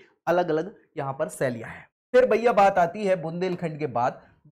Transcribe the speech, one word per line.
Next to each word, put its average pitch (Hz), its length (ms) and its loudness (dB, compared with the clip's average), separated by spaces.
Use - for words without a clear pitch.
अलग-अलग 170 480 0
यहां 139 160 -6
पर 151 160 -4
शैलियां 123 420 -6
हैं। - 180 -18
फिर 247 120 6
भैया 226 260 2
बात 196 260 4
आती 180 280 0
है 185 160 0
बुंदेलखंड 175 560 -6
के 147 80 -6
बाद 123 360 -2